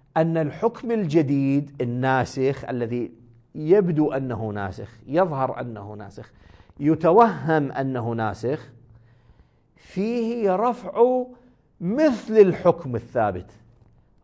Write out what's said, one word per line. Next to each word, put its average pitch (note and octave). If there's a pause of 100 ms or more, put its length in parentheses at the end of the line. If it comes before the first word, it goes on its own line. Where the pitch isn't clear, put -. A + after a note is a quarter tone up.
(180)
أن E3
الحكم A3+
الجديد C#3+
الناسخ C3
الذي A#2+ (440)
يبدو D#3
أنه B2
ناسخ، G2+
يظهر C#3+
أنه G#2+
ناسخ، G#2 (480)
يتوهم D#3+
أنه C3
ناسخ، A2+ (1040)
فيه A3+
رفع A#3+ (580)
مثل A3
الحكم E3+
الثابت، G#2+ (720)